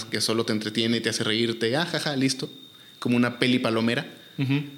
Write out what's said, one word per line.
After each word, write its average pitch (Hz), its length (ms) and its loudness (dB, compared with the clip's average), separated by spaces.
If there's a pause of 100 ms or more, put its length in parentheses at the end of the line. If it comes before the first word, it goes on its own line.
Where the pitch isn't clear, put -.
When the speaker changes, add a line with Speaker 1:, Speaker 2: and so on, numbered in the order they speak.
Speaker 1:
que 110 120 -2
solo 113 240 0
te 117 80 0
entretiene 113 440 0
y 110 40 -2
te 113 80 0
hace 110 140 -2
reírte, 113 520 0
ah, 170 100 0
ja, 160 140 -2
ja, 147 160 -4
listo, 131 340 0 (500)
como 120 180 2
una 123 220 2
peli 127 200 4
palomera. 117 480 0 (300)
Speaker 2:
Ujú. 139 260 2 (140)